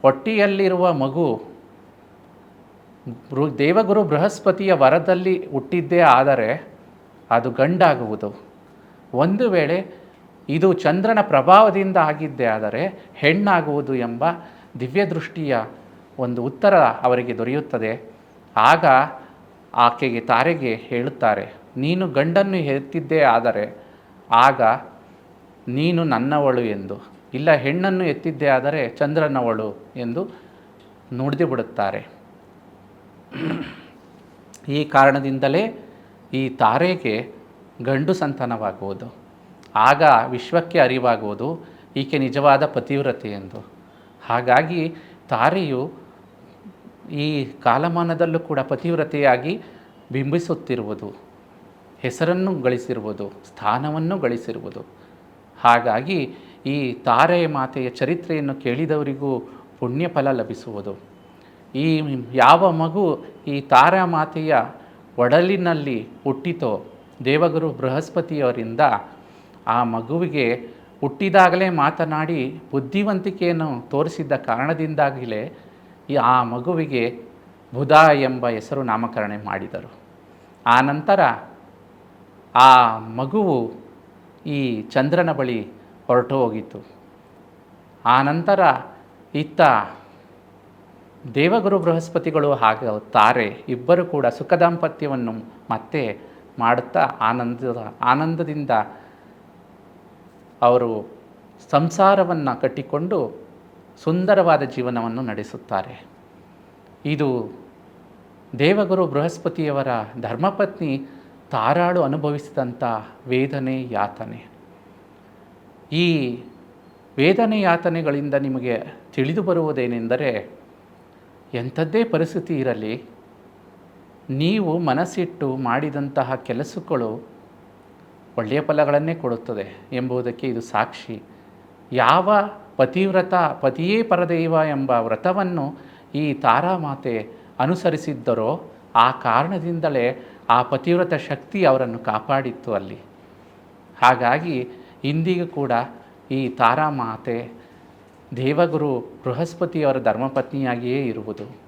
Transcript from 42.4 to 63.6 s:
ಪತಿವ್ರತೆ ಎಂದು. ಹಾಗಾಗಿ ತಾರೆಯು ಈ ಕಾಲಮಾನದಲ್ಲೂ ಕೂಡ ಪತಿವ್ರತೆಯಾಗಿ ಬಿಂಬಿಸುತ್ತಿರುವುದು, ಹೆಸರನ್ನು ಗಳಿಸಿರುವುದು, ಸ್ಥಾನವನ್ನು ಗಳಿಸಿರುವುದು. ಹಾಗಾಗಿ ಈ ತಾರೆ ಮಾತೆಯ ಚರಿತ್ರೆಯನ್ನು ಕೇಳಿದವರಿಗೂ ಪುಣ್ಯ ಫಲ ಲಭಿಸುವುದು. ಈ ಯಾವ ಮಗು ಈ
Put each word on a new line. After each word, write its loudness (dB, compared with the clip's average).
ಪತಿವ್ರತೆ -2
ಎಂದು. -12
ಹಾಗಾಗಿ 2
ತಾರೆಯು 0
ಈ -2
ಕಾಲಮಾನದಲ್ಲೂ 0
ಕೂಡ -4
ಪತಿವ್ರತೆಯಾಗಿ 0
ಬಿಂಬಿಸುತ್ತಿರುವುದು, -4
ಹೆಸರನ್ನು -2
ಗಳಿಸಿರುವುದು, -4
ಸ್ಥಾನವನ್ನು -4
ಗಳಿಸಿರುವುದು. -6
ಹಾಗಾಗಿ 2
ಈ -4
ತಾರೆ 4
ಮಾತೆಯ -4
ಚರಿತ್ರೆಯನ್ನು -4
ಕೇಳಿದವರಿಗೂ -2
ಪುಣ್ಯ -4
ಫಲ -2
ಲಭಿಸುವುದು. -8
ಈ 0
ಯಾವ 8
ಮಗು -2
ಈ -4